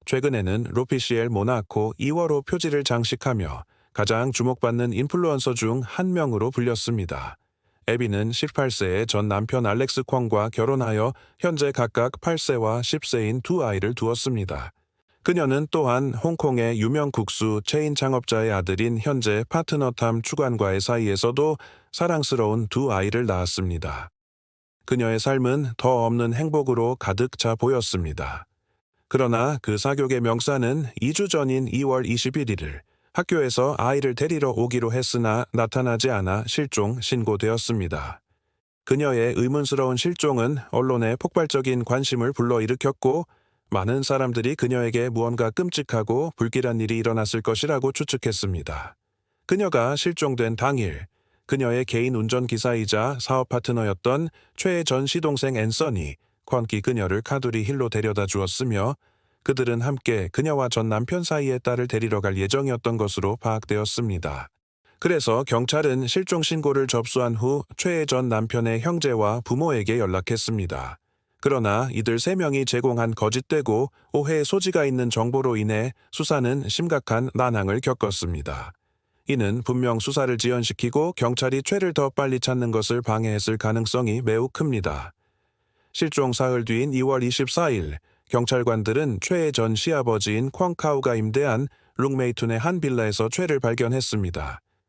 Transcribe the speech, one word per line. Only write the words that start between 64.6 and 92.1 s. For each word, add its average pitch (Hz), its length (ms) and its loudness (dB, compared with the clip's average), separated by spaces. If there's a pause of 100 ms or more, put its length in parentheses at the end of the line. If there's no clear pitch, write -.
그래서 139 460 2
경찰은 131 640 2
실종 185 340 0
신고를 143 440 2
접수한 120 500 0
후 131 260 0 (160)
최 170 260 0
전 127 240 0
남편의 113 520 0
형제와 120 640 0
부모에게 123 560 0
연락했습니다. 92 1000 -2 (420)
그러나 123 500 2
이들 113 280 0
세 180 160 0
명이 139 320 0
제공한 120 480 0
거짓되고 127 760 0 (220)
오해의 147 320 2
소지가 180 400 2
있는 127 240 2
정보로 120 480 2
인해 107 380 0 (180)
수사는 135 560 0
심각한 131 680 0
난항을 113 460 2
겪었습니다. 85 920 -4 (540)
이는 117 360 0
분명 123 380 0
수사를 135 360 0
지연시키고 123 800 0
경찰이 127 480 0
최를 190 320 0
더 139 160 2
빨리 131 300 0
찾는 123 320 0
것을 113 280 0
방해했을 110 560 0
가능성이 113 640 0
매우 117 300 0
큽니다. 90 640 -2 (800)
실종 139 420 0
사흘 123 320 0
뒤인 120 260 0
이월 131 300 2
이십사일, 123 720 0 (320)
경찰관들은 120 920 2
최 165 280 0
전 113 240 2
시아버지인 117 760 0
콩카우가 147 640 0
임대한 117 500 0 (300)
룩메이툰의 123 640 0